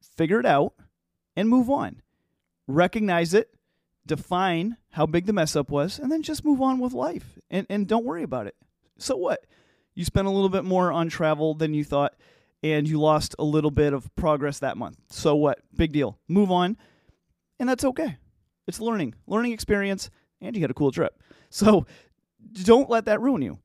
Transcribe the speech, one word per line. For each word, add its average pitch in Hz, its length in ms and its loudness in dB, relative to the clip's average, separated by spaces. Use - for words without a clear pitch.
Figure 165 400 0
it 247 60 -2
out 151 260 2
and 208 140 0
move 247 180 2
on. 196 320 -4
Recognize 175 680 0
it, 220 200 2
define 180 720 -4
how 156 120 0
big 170 220 0
the 208 80 0
mess 160 200 0
up 147 140 -2
was, 143 300 -4
and 277 120 -4
then 320 120 -2
just 302 240 -6
move 277 160 2
on 262 160 0
with 247 160 -4
life. 269 440 -8
And, 196 180 -4
and 202 180 -2
don't 226 200 0
worry 320 160 -6
about 127 240 -6
it. - 100 -14
So - 180 -4
what? - 300 -2
You 175 120 -6
spent 196 200 0
a 196 40 0
little 196 180 2
bit 185 160 0
more 185 260 2
on 165 200 0
travel 156 420 0
than 156 220 -2
you 147 100 0
thought, 143 300 -2
and 151 260 0
you 156 100 0
lost 151 400 2
a 151 60 -4
little 151 260 2
bit 147 220 2
of 135 240 -8
progress 147 440 -2
that 131 180 -4
month. 110 200 -10
So 151 260 2
what? 147 240 2
Big 160 180 0
deal. 139 340 -2
Move 190 240 4
on. 180 280 0
And 240 100 -2
that's 254 160 -2
okay. 262 320 -2
It's - 140 -10
learning, 208 340 -4
learning 233 260 -2
experience, 202 560 -4
and 220 160 -10
you 180 60 -2
had 139 80 -2
a 127 40 -4
cool 143 160 2
trip. - 320 -4
So 208 360 4
don't 233 240 6
let 226 160 2
that 214 160 0
ruin 240 220 0
you. 90 220 -6